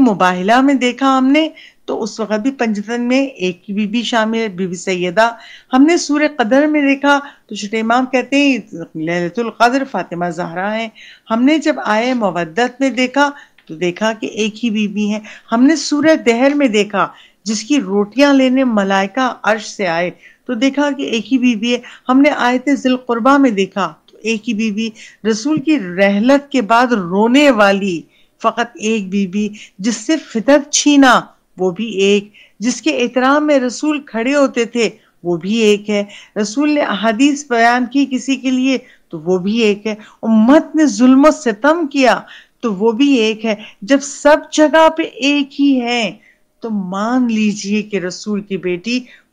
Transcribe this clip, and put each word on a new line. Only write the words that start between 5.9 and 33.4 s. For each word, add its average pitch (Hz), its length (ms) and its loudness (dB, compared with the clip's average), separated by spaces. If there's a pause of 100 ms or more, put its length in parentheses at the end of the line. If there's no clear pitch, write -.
सूरह 294 300 0 (120)
कदर 262 260 2
में 302 180 0
देखा 277 340 2 (300)
तो 214 80 -12
छोटे 208 220 -6
इमाम 233 280 0
कहते 254 320 -2
हैं 240 460 -2 (140)
लैलतुल 175 520 -4 (120)
कद्र 262 220 2
फातिमा 175 460 -6
ज़हरा 175 400 -6
हैं। 226 200 -6 (380)
हमने 254 320 2
जब 285 200 -2
आया 226 360 0
मवद्दत 190 640 -2
में 262 140 0
देखा 254 340 0 (400)
तो 160 80 -14
देखा 180 380 -2
कि - 220 -10
एक 214 200 -4
ही 240 140 -4
बीवी 208 380 -4
है। 214 140 -6 (280)
हमने 262 280 4
सूरह 294 440 0
दहर 240 320 2
में 285 180 2
देखा 202 400 0 (340)
जिसकी 226 340 -2
रोटियां 208 540 2
लेने 262 320 2
मलाइका 196 600 0
अर्श 214 400 -4
से 202 220 -6
आए 170 240 -2 (360)
तो 247 80 -4
देखा 269 340 0
कि 277 180 -6
एक 220 180 -4
ही 262 120 0
बीवी 240 340 0
है। 240 100 -4 (260)
हमने 277 220 4
आयत 247 400 0
ज़िल 254 280 0
कुरबा 247 400 2
में 262 160 2
देखा 190 320 -2 (220)
तो - 120 -20
एक 220 260 -4
ही 233 80 -4
बीवी। 220 380 -4 (340)
रसूल 254 340 -2
की 302 160 0
रहलत 202 760 0
के 247 120 0
बाद 233 300 2
रोने 220 580 2
वाली 196 520 0 (360)
फ़कत 226 380 -4
एक 214 320 -4
बीवी, 202 400 -4 (300)
जिससे 240 360 -2
फितरत 277 560 0
छीना 277 400 4 (460)
वो 185 140 0
भी 214 160 -6 (140)
एक, 202 280 2 (300)
जिसके 247 320 -2
एहतराम 262 520 0